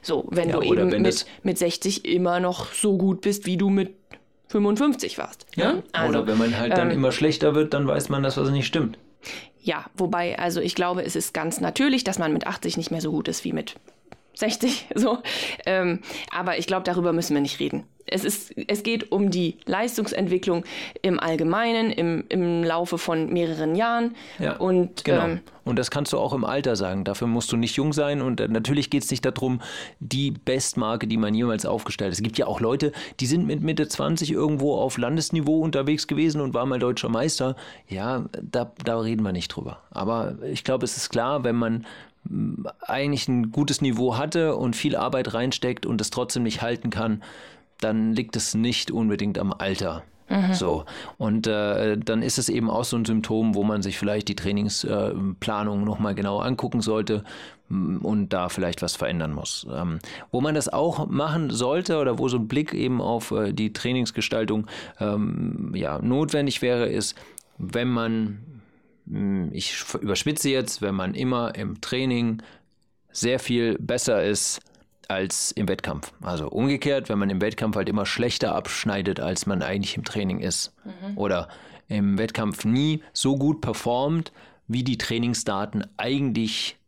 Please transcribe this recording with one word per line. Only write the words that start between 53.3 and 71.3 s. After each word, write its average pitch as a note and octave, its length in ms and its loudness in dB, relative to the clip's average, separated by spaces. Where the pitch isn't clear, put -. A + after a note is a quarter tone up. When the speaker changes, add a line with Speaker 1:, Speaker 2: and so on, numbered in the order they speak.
Speaker 2:
wo G2+ 80 2
man G#2 200 2
sich F#2+ 140 -4
vielleicht G#2 300 0
die G2+ 80 -2
Trainings-, G2+ 480 -2
äh, G2+ 320 0
Planung G#2 460 -2
noch G#2+ 160 -2
mal G#2 120 0
genau G2+ 280 -2
angucken B2 400 -2
sollte, G#2+ 420 0
mm, F#2 300 -2
und G#2 340 0
da F2+ 160 0
vielleicht F2 340 -2
was F2 140 -4
verändern D#2 360 -2
muss. - 400 -6
Ähm, D#2+ 280 -4
wo B2+ 80 0
man D3+ 160 0
das C#3+ 120 0
auch D#3 380 0
machen C#3+ 440 0
sollte D3 480 0
oder B2+ 200 2
wo C3 100 2
so B2 100 2
ein A2 100 0
Blick D3+ 260 0
eben B2 260 0
auf, A2+ 300 -2
äh, G#2+ 220 0
die G#2+ 200 0
Trainingsgestaltung, A2+ 960 0
ähm, G#2 800 -2
ja, D2 260 -2
notwendig C#3+ 600 2
wäre, A#2+ 260 2
ist, G2+ 260 -2
wenn A#2 320 -2
man, A2+ 720 -2
mm, G2 460 0
ich - 180 -4
f-, - 320 -8
überspitze C#3+ 480 0
jetzt, B2+ 320 0
wenn G2 140 0
man F#2+ 180 -2
immer B2 400 0